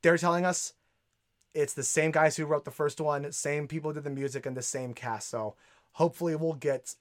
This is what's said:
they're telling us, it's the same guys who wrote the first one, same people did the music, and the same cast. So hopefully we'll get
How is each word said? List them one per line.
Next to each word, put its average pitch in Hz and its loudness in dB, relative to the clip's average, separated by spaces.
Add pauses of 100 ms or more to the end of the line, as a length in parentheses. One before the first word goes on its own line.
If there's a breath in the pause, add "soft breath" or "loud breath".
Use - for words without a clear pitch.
they're 170 6
telling 175 2
us, - -2 (800)
it's 147 0
the 139 -6
same 156 2
guys 156 4
who 156 -2
wrote 147 2
the 143 -10
first 147 -2
one, 143 0
same 147 -2
people 151 -4
did 151 -8
the 143 -4
music, 135 -4
and 131 -4
the 127 -6
same 127 -4
cast. 113 -6
So 107 -4 (380 soft breath)
hopefully 165 2
we'll 160 0
get 135 -2